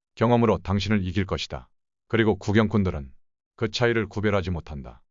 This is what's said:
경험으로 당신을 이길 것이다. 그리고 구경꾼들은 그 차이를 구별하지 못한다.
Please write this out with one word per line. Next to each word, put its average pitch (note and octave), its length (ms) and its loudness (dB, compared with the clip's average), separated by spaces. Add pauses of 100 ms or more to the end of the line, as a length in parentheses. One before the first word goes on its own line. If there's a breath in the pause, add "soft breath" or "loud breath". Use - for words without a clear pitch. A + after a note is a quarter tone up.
(160)
경험으로 A#2 420 4
당신을 G2 480 0
이길 F#2 180 -2
것이다. D#2 440 -8 (400)
그리고 G#2+ 280 4
구경꾼들은 G2+ 760 0 (420)
그 A2 160 -4
차이를 A#2 380 0
구별하지 G2 420 -2
못한다. C#2+ 600 -10